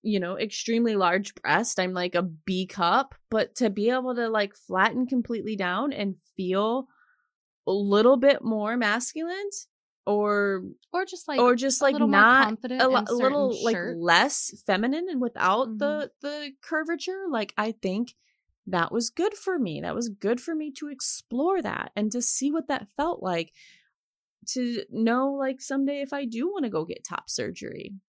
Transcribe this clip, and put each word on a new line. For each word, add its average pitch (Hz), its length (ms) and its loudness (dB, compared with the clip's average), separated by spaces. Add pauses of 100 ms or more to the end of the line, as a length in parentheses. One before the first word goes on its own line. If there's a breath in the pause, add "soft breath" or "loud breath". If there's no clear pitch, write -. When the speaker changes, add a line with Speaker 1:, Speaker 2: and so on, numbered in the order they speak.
Speaker 1:
you 208 160 0
know, 180 180 -2
extremely 226 600 0
large 190 400 2
breast. 180 420 0
I'm, 185 140 0
like, 180 240 -2
a 175 60 4
B 185 440 -4
cup, 196 480 0 (160)
but 220 260 0
to 226 140 2
be 208 200 0
able 254 260 -2
to, 233 120 -2
like, 208 280 0
flatten 214 500 0
completely 233 480 -2
down 196 380 0
and 196 240 -4 (200)
feel 208 520 0 (800 soft breath)
a 180 40 0
little 208 440 6
bit 269 260 4
more 220 340 -2
masculine 311 720 -2 (560)
or 202 600 0 (280)
Speaker 2:
Or 359 120 -2
just, 370 240 -12
like, 277 100 0
Speaker 1:
or 247 160 6
just, 254 260 0
Speaker 2:
a 285 40 0
Speaker 1:
like, 277 80 6
Speaker 2:
little 262 160 2
more 202 120 6
Speaker 1:
not 254 280 8
Speaker 2:
confident 254 340 -2
Speaker 1:
a 262 60 6
lo-, 262 80 4
Speaker 2:
in 220 100 2
Speaker 1:
a 240 60 -4
little, 262 400 2
Speaker 2:
certain 202 120 -4
Speaker 1:
like, 226 120 2
Speaker 2:
shirts. 170 240 -4
Speaker 1:
less 175 640 4
feminine 254 420 0
and 285 120 -2
without 226 580 0
the, 294 320 -2 (140)
Speaker 2:
Mm-hmm. - 20 -4
Speaker 1:
the 294 240 -8 (100)
curvature, 339 680 -4
like, 220 260 -2
I 214 140 -2
think 214 460 -4 (500)
that 175 240 -2
was 233 200 -2
good 415 240 -2
for 370 260 -4
me. 160 200 -2
That 170 140 -4
was 240 140 -4
good 214 320 -2
for 330 160 -6
me 302 160 -6
to 294 160 -12
explore 294 720 -2
that - 320 -6
and 208 160 -2
to 240 100 -4
see 262 300 -2
what 320 160 -2
that 247 300 -4
felt 320 260 -2
like, 170 300 -4 (960 soft breath)
to 240 420 -4
know, 240 440 2
like, 269 260 -4
someday 277 420 -2
if 277 100 -8
I 285 120 -4
do 240 280 -4
wanna 311 180 -2
go 160 140 -2
get 175 200 -12
top - 260 -12
surgery. - 640 -8 (140)